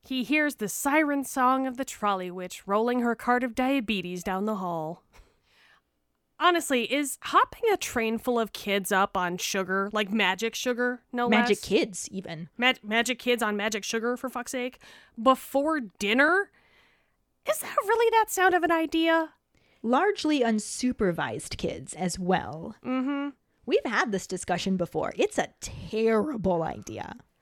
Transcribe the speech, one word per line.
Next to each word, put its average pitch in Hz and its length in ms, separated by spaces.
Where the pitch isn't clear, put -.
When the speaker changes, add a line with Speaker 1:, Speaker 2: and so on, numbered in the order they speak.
Speaker 1:
He 262 180
hears 294 320
the 208 120
siren 285 560
song 262 420
of 247 120
the 262 80
trolley 190 440
witch 180 380
rolling 233 320
her 233 160
cart 247 280
of 233 120
diabetes 208 680
down 190 220
the 214 100
hall. 170 480
Honestly, 311 540
is 277 280
hopping - 500
a 370 60
train 226 400
full 247 220
of 214 120
kids 202 400
up 196 240
on 180 220
sugar, 196 560
like 208 180
magic 214 440
sugar, 247 460
no 240 160
Speaker 2:
Magic 233 280
Speaker 1:
less? - 40
Speaker 2:
kids, 214 500
even. 170 460
Speaker 1:
Mag-, 247 260
magic 233 340
kids 240 240
on 208 140
magic 208 300
sugar, 233 320
for 254 120
fuck's 247 220
sake, 254 280
before 277 580
dinner? 269 720
Is 622 100
that - 160
really 453 260
that 440 180
sound 370 260
of 330 80
an 339 80
idea? 330 580
Speaker 2:
Largely 302 580
unsupervised 208 1160
kids - 360
as 180 260
well. 175 560
Speaker 1:
Mm-hmm. 277 440
Speaker 2:
We've 359 200
had 254 260
this 196 160
discussion 185 480
before. 165 400
It's 285 220
a - 100
terrible 214 1040
idea. - 520